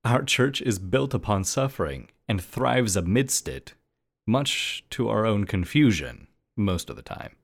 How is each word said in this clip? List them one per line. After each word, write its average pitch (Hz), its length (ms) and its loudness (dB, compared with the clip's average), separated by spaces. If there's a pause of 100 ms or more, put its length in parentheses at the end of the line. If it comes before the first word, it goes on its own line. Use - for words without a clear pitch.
Our 120 180 2
church 135 400 0
is 107 160 0
built 131 340 0
upon 104 300 0
suffering 85 680 -4 (180)
and 101 120 0
thrives 123 540 0
amidst 98 540 0
it, 67 260 -12 (540)
much - 640 -2
to 117 180 -2
our 110 160 2
own 104 200 2
confusion, 92 800 2 (300)
most 98 340 0
of - 60 -10
the - 60 -16
time. - 420 -12